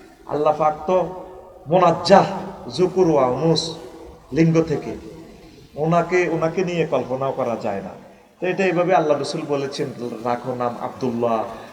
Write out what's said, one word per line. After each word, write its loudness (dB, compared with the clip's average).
আল্লাহ 2
পাক 2
তো 0
মোনাজ্জাহ, 6
যুকুর 2
ওয়া 4
উনুস 0
লিঙ্গ 4
থেকে, -4
ওনাকে, 2
ওনাকে 0
নিয়ে 0
কল্পনাও -2
করা -2
যায় -4
না। -12
তো -4
এটা 0
এইভাবে 2
আল্লাহ 2
রসুল -6
বলেছেন, -4
"রাখো -2
নাম -4
আব্দুল্লাহ, -2